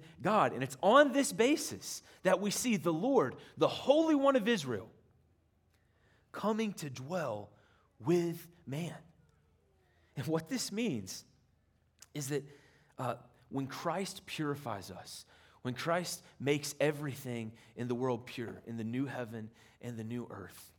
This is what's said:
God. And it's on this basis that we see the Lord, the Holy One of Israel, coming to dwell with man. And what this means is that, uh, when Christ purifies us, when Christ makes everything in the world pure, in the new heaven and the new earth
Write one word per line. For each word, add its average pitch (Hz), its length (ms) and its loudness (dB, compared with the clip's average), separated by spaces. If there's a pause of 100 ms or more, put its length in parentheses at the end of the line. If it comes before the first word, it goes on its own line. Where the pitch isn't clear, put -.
(200)
God. 165 320 4
And 120 100 -4
it's 135 200 -4
on 262 300 8
this 269 200 2
basis 226 720 0 (200)
that 185 180 4
we 202 100 0
see 233 260 2
the 170 160 2
Lord, 175 420 4 (220)
the 123 120 6
Holy 311 460 4
One 269 220 6
of 202 100 0
Israel, 139 440 0 (1400)
coming 214 420 -2
to 147 160 -8
dwell 123 580 -6 (560)
with 170 420 2 (200)
man. 151 260 -6 (1300)
And 135 80 -6
what 160 240 -2
this 262 200 -4
means 165 540 -4 (880)
is 143 160 -6
that, 143 160 -2 (540)
uh, 127 160 -2 (340)
when 135 180 -4
Christ 170 600 -6
purifies 139 640 -6
us, - 340 -16 (380)
when 123 100 -4
Christ 170 500 -4 (160)
makes 147 400 0
everything 131 760 -4 (220)
in 123 140 -6
the 123 60 -2
world 123 320 -2
pure, - 400 -10
in 117 100 -8
the 113 80 -6
new 127 220 -4
heaven 117 420 -8 (320)
and 120 160 -10
the 110 80 -8
new 117 260 -8
earth 98 480 -16